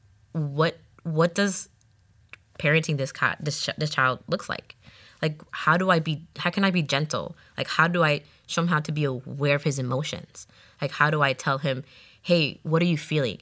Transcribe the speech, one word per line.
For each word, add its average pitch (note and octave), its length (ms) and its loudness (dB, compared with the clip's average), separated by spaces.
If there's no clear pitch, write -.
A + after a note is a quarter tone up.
what, D3+ 460 0
what E3 320 2
does G3+ 340 -2
parenting D#3 400 2
this C3+ 140 -4
ki-, - 280 -2
this D3+ 260 -6
ch-, - 120 -4
this D3+ 120 -2
child C3 380 2
looks - 200 -4
like? - 280 -10
Like, D#3 200 -2
how - 260 2
do F#3 140 2
I E3+ 80 4
be, D3+ 220 -2
how - 120 -2
can G3 140 0
I G3 80 4
be F3+ 100 2
gentle? C#3 540 -2
Like, C3 100 -4
how D#3+ 200 2
do F3 160 2
I D3 180 2
show - 140 -2
him E3+ 60 2
how D#3+ 120 2
to D3+ 120 -4
be D3+ 120 0
aware C#3 520 0
of C#3+ 80 -4
his C#3 160 0
emotions? - 680 -6
Like, C#3+ 100 -2
how D3 180 2
do D3+ 120 0
I C3+ 120 2
tell C3+ 260 -2
him, C3+ 240 -2
'Hey, E3 420 2
what D#3+ 180 2
are F3 40 4
you E3+ 120 2
feeling?' C#3 440 -2